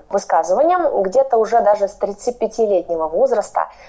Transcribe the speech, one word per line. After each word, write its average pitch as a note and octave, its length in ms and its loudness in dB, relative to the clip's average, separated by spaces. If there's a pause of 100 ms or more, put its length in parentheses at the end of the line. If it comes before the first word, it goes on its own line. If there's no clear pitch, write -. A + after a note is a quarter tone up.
высказыванием. G3+ 920 0
Где-то B3 340 0
уже A3 260 2
даже G3+ 260 2
с - 60 -12
тридцатипятилетнего G3+ 1120 -2
возраста G#3+ 580 0 (220)